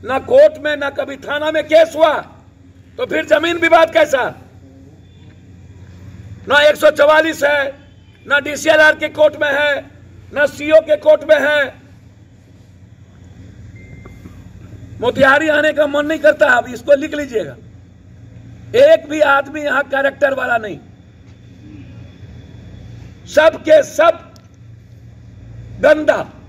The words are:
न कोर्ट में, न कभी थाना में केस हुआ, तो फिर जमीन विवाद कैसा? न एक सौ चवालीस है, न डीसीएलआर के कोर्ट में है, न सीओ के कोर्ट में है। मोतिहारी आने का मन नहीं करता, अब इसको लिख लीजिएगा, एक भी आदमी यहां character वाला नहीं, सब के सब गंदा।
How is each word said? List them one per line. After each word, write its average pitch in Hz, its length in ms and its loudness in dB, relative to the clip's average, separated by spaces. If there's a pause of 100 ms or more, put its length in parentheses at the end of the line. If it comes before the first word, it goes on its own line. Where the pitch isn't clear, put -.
न 254 140 -4
कोर्ट 277 400 2
में, 294 180 -6
न 277 140 -6
कभी 277 260 -10
थाना 294 340 -6
में 311 140 -2
केस 320 320 2
हुआ, 311 180 2 (840)
तो 254 80 -8
फिर - 200 -4
जमीन 320 300 0
विवाद 330 360 2
कैसा? 269 420 -2 (2250)
न 285 200 2
एक 302 80 2
सौ 302 140 4
चवालीस 302 540 2
है, 285 280 -2 (560)
न 277 160 0
डीसीएलआर 302 520 2
के 302 120 -8
कोर्ट 302 340 0
में 294 100 -2
है, 285 320 -2 (500)
न 285 120 0
सीओ 302 340 2
के 302 160 -2
कोर्ट 302 280 0
में 302 160 2
है। 285 340 -2 (3250)
मोतिहारी 269 480 0
आने 302 240 0
का 294 140 -2
मन 285 200 -4
नहीं 311 120 -6
करता, 302 280 2
अब 247 220 0
इसको 247 240 -2
लिख 302 220 -2
लीजिएगा, 220 420 -8 (1200)
एक 311 320 6
भी 302 100 -4
आदमी 285 400 0
यहां 285 220 -4
character 277 520 -2
वाला 247 240 -2
नहीं, 202 200 -10 (2500)
सब 311 360 2
के 311 200 4
सब 330 420 0 (1600)
गंदा। 294 480 0 (200)